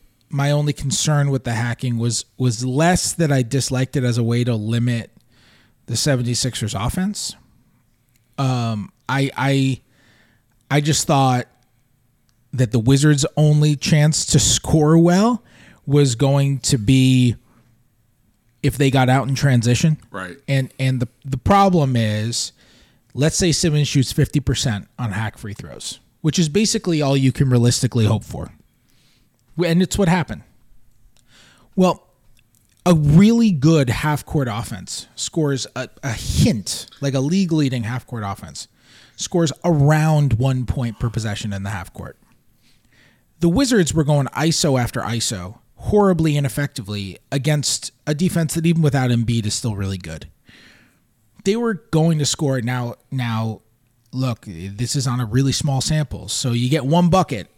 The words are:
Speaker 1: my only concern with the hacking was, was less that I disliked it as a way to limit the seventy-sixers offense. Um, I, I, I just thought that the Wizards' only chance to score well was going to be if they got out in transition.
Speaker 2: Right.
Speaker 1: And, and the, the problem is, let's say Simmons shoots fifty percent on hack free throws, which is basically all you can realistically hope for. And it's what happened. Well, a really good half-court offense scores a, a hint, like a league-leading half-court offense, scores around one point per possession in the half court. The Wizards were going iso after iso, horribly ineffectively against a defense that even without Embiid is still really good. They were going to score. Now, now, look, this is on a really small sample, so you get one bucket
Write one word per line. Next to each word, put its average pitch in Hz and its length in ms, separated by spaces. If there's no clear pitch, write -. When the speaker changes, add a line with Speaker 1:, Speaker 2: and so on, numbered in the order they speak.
Speaker 1:
my 143 200
only 147 240
concern 143 560
with 135 140
the 120 100
hacking 117 460
was, 117 260
was 123 280
less 160 480
that 160 180
I 135 120
disliked 127 520
it 139 80
as 120 140
a 120 60
way 117 200
to 120 120
limit 117 560
the 120 100
seventy-sixers 120 800
offense. 180 640
Um, 120 520
I, 139 300
I, 135 440
I 147 100
just 147 240
thought 131 400
that 120 180
the 123 80
Wizards' 139 460
only 151 380
chance 151 520
to - 120
score 156 580
well 185 460
was 139 300
going 139 440
to - 200
be 127 560
if 135 140
they 139 120
got 127 200
out 131 180
in 135 80
transition. 127 600
Speaker 2:
Right. 92 280
Speaker 1:
And, 135 320
and 131 220
the, - 80
the 135 120
problem 180 600
is, 110 560
let's 147 220
say 180 160
Simmons 147 360
shoots - 240
fifty - 280
percent 110 480
on 120 140
hack 107 260
free 101 160
throws, - 460
which 156 180
is 165 80
basically 180 540
all 139 160
you 135 140
can 135 180
realistically 120 560
hope 104 180
for. - 300
And 170 180
it's - 160
what 202 100
happened. 165 360
Well, 180 320
a 180 100
really 202 560
good 147 380
half-court 143 600
offense 104 640
scores 143 600
a, 127 140
a 139 100
hint, - 760
like 139 120
a 135 60
league-leading 151 640
half-court 117 420
offense, 98 420
scores 170 360
around 151 680
one 127 320
point 117 340
per 123 100
possession 107 440
in 98 100
the 98 60
half 95 240
court. - 240
The 170 80
Wizards 226 440
were 156 100
going 143 240
iso 147 540
after 120 200
iso, 104 580
horribly 180 600
ineffectively 104 840
against 143 600
a 151 80
defense 165 400
that 165 100
even 165 160
without 131 300
Embiid 117 340
is 104 80
still 113 220
really 98 220
good. 82 300
They 202 140
were 233 180
going 160 280
to 147 60
score. 135 360
Now, 123 340
now, 113 500
look, 127 360
this 98 480
is 135 120
on 127 120
a 123 60
really 131 260
small 135 280
sample, 131 480
so - 260
you 120 160
get 139 160
one 170 240
bucket 156 480